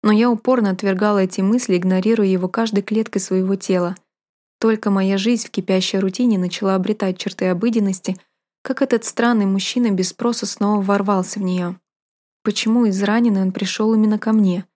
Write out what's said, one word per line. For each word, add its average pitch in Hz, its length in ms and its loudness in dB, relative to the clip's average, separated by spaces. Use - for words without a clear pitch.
Но 214 80 4
я 233 180 4
упорно 233 400 2
отвергала 196 480 0
эти 190 220 0
мысли, 202 360 0
игнорируя 185 500 2
его 185 220 0
каждой 220 340 -2
клеткой 214 380 -2
своего 185 360 0
тела. 180 400 -2
Только 220 300 0
моя 196 280 2
жизнь 226 300 0
в - 20 -16
кипящей 190 480 -2
рутине 190 400 0
начала 190 380 -2
обретать 185 420 -2
черты - 300 -4
обыденности, 190 680 -2
как - 180 -6
этот 254 240 0
странный 233 420 0
мужчина 196 440 0
без 185 200 0
спроса 233 360 -4
снова 208 340 0
ворвался 196 600 0
в - 20 -4
неё. 180 320 -2
Почему 220 440 2
израненный 202 540 2
он 185 80 0
пришёл 214 440 -2
именно 214 260 2
ко 220 120 -2
мне? 190 440 2